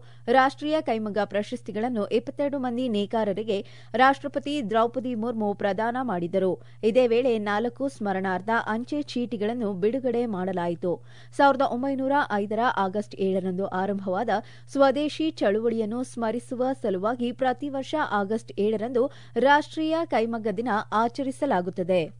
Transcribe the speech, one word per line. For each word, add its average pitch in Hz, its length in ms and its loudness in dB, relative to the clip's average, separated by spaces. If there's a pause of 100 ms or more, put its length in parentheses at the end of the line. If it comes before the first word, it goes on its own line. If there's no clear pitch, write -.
(280)
ರಾಷ್ಟ್ರೀಯ 269 520 4
ಕೈಮಗ್ಗ 220 440 -2
ಪ್ರಶಸ್ತಿಗಳನ್ನು 214 800 -2
ಇಪ್ಪತ್ತೆರಡು 277 520 -2
ಮಂದಿ 254 300 -2
ನೇಕಾರರಿಗೆ 208 720 0 (360)
ರಾಷ್ಟ್ರಪತಿ 269 760 2
ದ್ರೌಪದಿ 233 440 0
ಮುರ್ಮು 220 400 -2
ಪ್ರದಾನ 208 480 0
ಮಾಡಿದರು. 185 480 0 (320)
ಇದೇ 240 240 6
ವೇಳೆ 233 320 4
ನಾಲ್ಕು 220 500 -2
ಸ್ಮರಣಾರ್ಥ 190 600 -2 (160)
ಅಂಚೆ 226 360 -4
ಚೀಟಿಗಳನ್ನು 226 720 -2
ಬಿಡುಗಡೆ 233 540 0
ಮಾಡಲಾಯಿತು. 180 680 -2 (440)
ಸಾವಿರದ 277 340 6
ಒಂಬೈನೂರ 269 420 -2 (200)
ಐದರ 208 260 0 (180)
ಆಗಸ್ಟ್ 196 440 -2
ಏಳರಂದು 190 460 0
ಆರಂಭವಾದ 196 640 -2 (400)
ಸ್ವದೇಶಿ 285 600 2
ಚಳುವಳಿಯನ್ನು 226 720 0
ಸ್ಮರಿಸುವ 240 680 -2
ಸಲುವಾಗಿ 240 600 -2
ಪ್ರತಿ 254 360 -2
ವರ್ಷ 269 260 -6 (160)
ಆಗಸ್ಟ್ 202 480 -2
ಏಳರಂದು 220 460 2 (320)
ರಾಷ್ಟ್ರೀಯ 294 680 4
ಕೈಮಗ್ಗ 233 420 0 (100)
ದಿನ 233 120 -2 (240)
ಆಚರಿಸಲಾಗುತ್ತದೆ. 202 1120 0 (160)